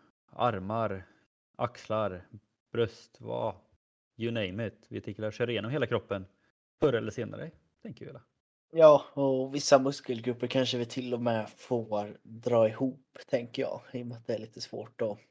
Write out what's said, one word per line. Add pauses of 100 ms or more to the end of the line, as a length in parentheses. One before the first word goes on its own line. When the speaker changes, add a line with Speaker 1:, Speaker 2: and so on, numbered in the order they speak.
(300)
Speaker 1:
armar, (480)
axlar, (440)
bröst,
vad, (640)
you
name
it.
Vi
tänker
att
köra
igenom
hela
kroppen (540)
förr
eller
senare, (320)
tänker
vi
väl. (500)
Speaker 2:
Ja,
och
vissa
muskelgrupper
kanske
vi
till
och
med
får
dra
ihop, (100)
tänker
jag, (120)
i
och
med
att
det
är
lite
svårt
att, (120)